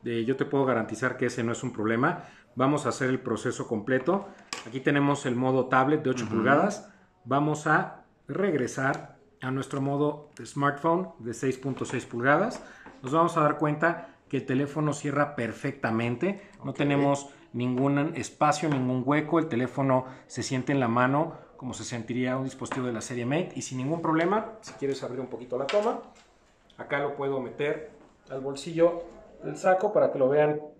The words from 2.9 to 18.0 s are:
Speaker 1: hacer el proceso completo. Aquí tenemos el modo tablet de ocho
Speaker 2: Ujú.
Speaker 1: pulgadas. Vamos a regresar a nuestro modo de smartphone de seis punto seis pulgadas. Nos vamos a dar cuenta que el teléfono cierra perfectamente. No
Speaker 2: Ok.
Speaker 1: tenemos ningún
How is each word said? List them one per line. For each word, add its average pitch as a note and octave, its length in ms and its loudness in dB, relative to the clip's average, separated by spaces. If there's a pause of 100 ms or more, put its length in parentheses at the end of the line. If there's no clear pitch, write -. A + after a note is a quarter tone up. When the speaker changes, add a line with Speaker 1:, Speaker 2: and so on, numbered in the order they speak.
Speaker 1:
hacer B2+ 180 -2
el B2+ 120 0
proceso A#2 460 -4
completo. B2+ 600 0 (400)
Aquí B2+ 140 -8
tenemos C#3+ 440 2
el B2 120 0
modo C3 320 2
tablet C3+ 340 4
de C3 80 0
ocho B2 160 -2
Speaker 2:
Ujú. G#2+ 80 -4
Speaker 1:
pulgadas. C#3+ 560 2 (340)
Vamos D3 420 0
a D#3+ 380 0 (240)
regresar C#3+ 880 -2 (240)
a C3 100 -6
nuestro C3+ 300 -4
modo C#3+ 560 -2
de A#2+ 100 -14
smartphone E3 600 0 (100)
de A2+ 160 -8
seis C3 240 -2
punto C3 260 -6
seis B2 200 -6
pulgadas. C#3+ 580 2 (400)
Nos B2+ 80 -8
vamos E3 260 4
a D#3+ 40 4
dar D3 180 4
cuenta D#3 560 0 (140)
que C#3 80 -4
el A#2+ 100 -2
teléfono C#3+ 460 0
cierra C#3+ 420 -2
perfectamente. A#2+ 1080 -2 (200)
No C3+ 100 -6
Speaker 2:
Ok. - 40 -8
Speaker 1:
tenemos C#3+ 540 2 (220)
ningún B2+ 460 2 (160)